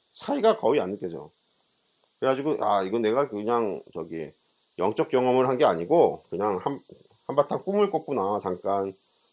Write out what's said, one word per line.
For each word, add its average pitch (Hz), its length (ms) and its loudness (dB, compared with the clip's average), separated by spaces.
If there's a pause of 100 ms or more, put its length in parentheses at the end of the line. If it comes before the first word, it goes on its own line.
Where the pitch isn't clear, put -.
(140)
차이가 226 460 0
거의 131 200 2
안 95 120 -2
느껴져. 82 380 -10 (880)
그래가지고 135 440 0
"아, 104 200 2
이건 104 180 -2
내가 117 260 2
그냥 107 540 -2 (120)
저기 82 360 -10 (480)
영적 107 320 -2
경험을 127 400 4
한 131 80 0
게 147 80 4
아니고 95 640 4
그냥 95 340 -2
한, 139 160 -4 (480)
한바탕 - 360 0
꿈을 202 260 2
꿨구나. 104 520 -2
잠깐, 98 520 -2 (400)